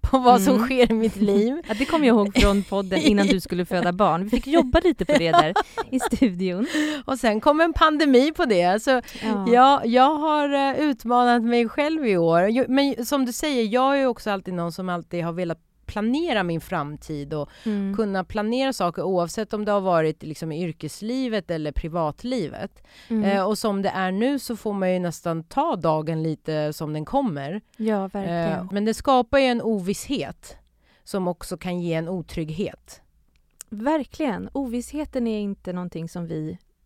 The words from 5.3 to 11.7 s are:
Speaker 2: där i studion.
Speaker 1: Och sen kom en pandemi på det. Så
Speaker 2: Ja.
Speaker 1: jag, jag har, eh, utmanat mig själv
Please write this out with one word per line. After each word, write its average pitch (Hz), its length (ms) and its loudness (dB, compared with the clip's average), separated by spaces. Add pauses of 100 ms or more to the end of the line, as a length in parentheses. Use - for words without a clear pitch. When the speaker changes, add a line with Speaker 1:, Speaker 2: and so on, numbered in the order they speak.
Speaker 2:
där 311 220 4 (360)
i 262 100 -2
studion. 190 680 0 (380)
Speaker 1:
Och 262 140 -4
sen 214 220 0
kom 302 200 4
en 330 120 2
pandemi 302 600 4
på 349 100 0
det. 185 380 2
Så 262 180 2 (220)
Speaker 2:
Ja. 208 300 -2
Speaker 1:
jag, 262 320 6
jag 254 300 6
har, 302 340 0 (240)
eh, - 60 -2
utmanat 240 640 2
mig 233 260 2
själv 302 360 -2